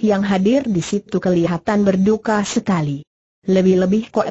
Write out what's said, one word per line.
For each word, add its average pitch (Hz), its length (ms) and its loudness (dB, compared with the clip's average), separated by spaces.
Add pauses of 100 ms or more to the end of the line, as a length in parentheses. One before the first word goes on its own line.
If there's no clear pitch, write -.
yang 202 160 2
hadir 202 480 0
di 180 160 -2
situ 202 400 -4
kelihatan 180 640 0
berduka 208 560 0
sekali. 156 560 -2 (480)
Lebih-lebih 185 640 2
Kok - 180 -2